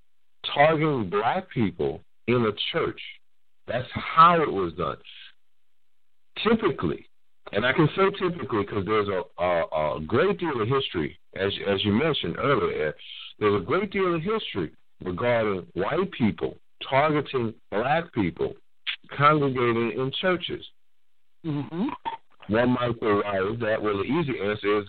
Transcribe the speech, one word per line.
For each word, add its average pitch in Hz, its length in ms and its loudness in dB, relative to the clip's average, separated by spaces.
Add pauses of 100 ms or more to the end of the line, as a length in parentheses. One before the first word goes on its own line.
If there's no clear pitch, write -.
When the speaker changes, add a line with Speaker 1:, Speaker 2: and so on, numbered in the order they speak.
(540)
Speaker 1:
targeting 147 560 4
black 123 400 -2
people 87 520 -2 (260)
in 120 180 2
a 107 60 2 (200)
church. - 280 -4 (680)
That's 123 260 -4
how 165 480 6
it - 100 0
was 87 220 -2
done. 76 240 -4 (1500)
Typically, 190 580 0 (460)
and 104 140 0
I 131 80 2
can 156 220 4
say 196 80 4 (160)
typically 131 460 -2
'cause 101 200 -4
there's 104 220 2
a, 92 160 -2 (180)
a, 80 560 0
a 78 40 -6
great 151 380 2
deal 135 220 -2
of 107 60 0
history, 131 500 -2 (180)
as, 98 160 0 (160)
as 98 160 0
you 104 100 2
mentioned 98 440 0
earlier, 92 520 0
Ed, - 40 -6 (460)
there's 104 220 2
a 87 40 -8
great 190 260 0
deal 190 220 0
of 165 80 -2
history 170 500 -4 (320)
regarding 107 680 0
white 139 380 -2
people 82 440 0 (340)
targeting 135 640 2 (180)
black 139 420 0
people 85 400 0 (640)
congregating 127 840 4
in 135 120 -2 (100)
churches. 180 440 -2 (800)
Speaker 2:
Mm-hmm. 156 420 -2 (640)
Speaker 1:
One 120 200 2
might 120 300 0
say, 120 80 -2
"Why 101 320 0 (120)
is 117 100 -6
that?" 107 200 0
Well, 104 160 0
the 98 60 -2
easy 131 360 -2
answer 104 400 0
is 101 100 -6